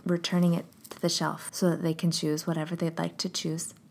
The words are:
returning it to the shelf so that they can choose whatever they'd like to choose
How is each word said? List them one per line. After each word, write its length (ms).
returning 480
it 100
to 100
the 120
shelf 420
so 160
that 140
they 100
can 180
choose 360
whatever 280
they'd 220
like 220
to 100
choose 460